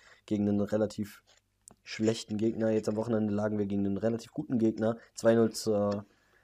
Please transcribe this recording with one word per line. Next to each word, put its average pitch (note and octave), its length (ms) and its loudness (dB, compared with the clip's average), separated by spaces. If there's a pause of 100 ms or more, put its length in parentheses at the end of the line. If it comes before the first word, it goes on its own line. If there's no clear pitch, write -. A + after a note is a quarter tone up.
(260)
gegen G#2 220 2
einen G2+ 120 2
relativ G#2 640 -2 (600)
schlechten A2 540 -2
Gegner. A2 320 0
Jetzt A2 180 0
am G#2+ 80 -2
Wochenende A2 380 0
lagen G#2+ 240 -2
wir G#2 80 -2
gegen G2+ 200 -2
einen G2 120 -2
relativ A2+ 340 -4
guten C3+ 260 -4
Gegner. A2 380 2 (180)
Zwei A2+ 200 4
null A2+ 180 4
zur, G2+ 520 0 (400)